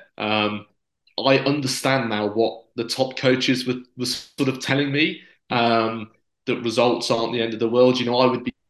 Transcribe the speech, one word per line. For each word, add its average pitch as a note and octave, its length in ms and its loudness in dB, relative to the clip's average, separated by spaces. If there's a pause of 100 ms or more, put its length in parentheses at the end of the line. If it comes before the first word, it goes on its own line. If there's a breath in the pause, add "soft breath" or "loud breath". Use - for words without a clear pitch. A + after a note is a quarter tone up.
(160)
um, G#2+ 480 -2 (580)
I C3+ 180 4
understand C3+ 680 0
now G#2 200 -2
what G#2+ 360 -2 (100)
the A#2 100 -4
top - 340 -4
coaches C3 480 2
were, B2+ 140 -4 (180)
were B2 80 -4
sort - 420 -4
of C3 120 -4
telling C#3 300 0
me, D#3 300 -2 (300 loud breath)
um, A2+ 600 0 (360)
that A#2+ 160 -2
results A#2 480 2
aren't A2+ 240 -2
the A#2 80 -2
end A2+ 100 -2
of G#2+ 80 -8
the A#2 80 0
world. B2 320 4
You A#2 60 -2
know, A#2+ 100 0
I B2+ 100 4
would B2 220 0 (220)